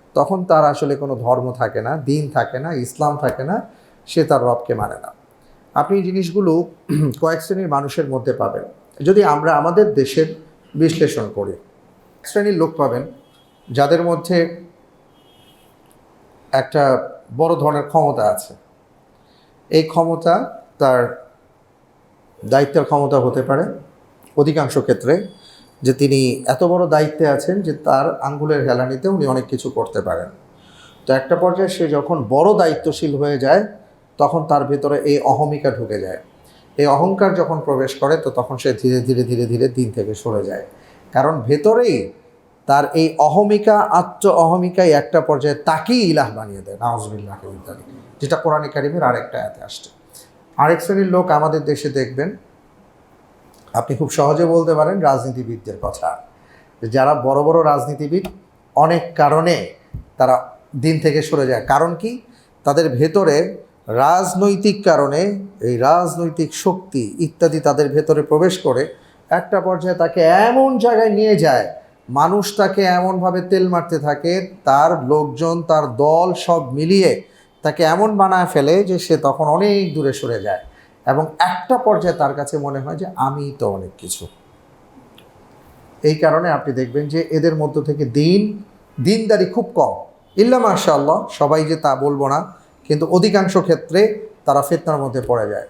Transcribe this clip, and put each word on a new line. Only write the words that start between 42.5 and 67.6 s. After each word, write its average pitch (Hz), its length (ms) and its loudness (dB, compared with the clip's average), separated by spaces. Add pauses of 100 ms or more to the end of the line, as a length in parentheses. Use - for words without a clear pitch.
তার 143 180 4 (100)
এই 160 240 2
অহমিকা, 208 600 4
আত্ম 180 500 0
অহমিকাই 175 640 4
একটা 147 300 2
পর্যায়ে 147 340 0
তাকেই 180 540 0
ইলাহ 135 260 0
বানিয়ে 104 260 -12
দেয়, 101 180 -14
নাউজুবিল্লাহি 104 680 -8
মিন 98 200 -16
যালিক, 87 180 -18 (360)
যেটা 147 140 -2
কোরআনে 151 320 -2
কারিমের 147 360 -4
আরেকটা 123 360 -2
আয়াতে - 240 -10
আসছে। - 260 -18 (680)
আরেক 165 240 4
শ্রেণীর 196 240 0
লোক 180 260 2
আমাদের 151 320 0
দেশে 147 260 -2
দেখবেন, 135 480 -4 (1400)
আপনি - 240 -2
খুব 139 120 -4
সহজে 151 360 2
বলতে 165 300 2
পারেন 165 240 0
রাজনীতিবিদদের 120 800 -2
কথা, - 420 -8 (580)
যে 113 60 -6
যারা 135 280 2
বড় 135 280 0
বড় 160 200 4
রাজনীতিবিদ 147 640 -2 (480)
অনেক 160 400 2
কারণে 151 520 2 (500)
তারা 127 400 0 (180)
দিন 156 240 0
থেকে 151 220 2
সরে 147 260 0
যায়। 117 180 -2
কারণ 160 300 2
কি? 233 260 -8 (420)
তাদের 147 260 2
ভেতরে 160 680 2 (300)
রাজনৈতিক 185 960 2
কারণে, 165 640 2 (160)
এই 120 160 -2
রাজনৈতিক 165 760 0
শক্তি 143 640 -4
ইত্যাদি 160 400 0
তাদের 143 300 2